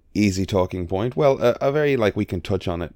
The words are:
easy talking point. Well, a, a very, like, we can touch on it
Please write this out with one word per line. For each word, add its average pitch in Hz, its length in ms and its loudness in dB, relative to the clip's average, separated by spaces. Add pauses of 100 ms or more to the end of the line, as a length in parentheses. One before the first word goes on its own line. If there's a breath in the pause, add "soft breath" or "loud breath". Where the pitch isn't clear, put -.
(120)
easy 98 320 2
talking 92 440 -2
point. 104 260 -4
Well, 139 260 2
a, 120 200 2
a 139 100 0
very, 147 260 0
like, 107 200 2
we 107 80 0
can 92 160 -4
touch 92 260 -4
on 87 160 -4
it 80 140 -8